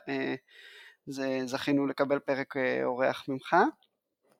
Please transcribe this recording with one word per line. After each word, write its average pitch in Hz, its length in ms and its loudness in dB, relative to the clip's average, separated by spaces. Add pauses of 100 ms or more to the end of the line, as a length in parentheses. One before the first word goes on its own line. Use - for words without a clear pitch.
אה, 135 260 -2 (720)
זה, 135 380 -2
זכינו 139 420 0
לקבל 139 320 0
פרק, 135 380 -4
אה, 131 280 0
אורח 127 440 0
ממך. 139 280 0 (840)